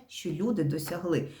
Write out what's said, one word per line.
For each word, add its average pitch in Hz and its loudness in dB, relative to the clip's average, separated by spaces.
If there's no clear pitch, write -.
що - -6
люди 190 2
досягли, 160 0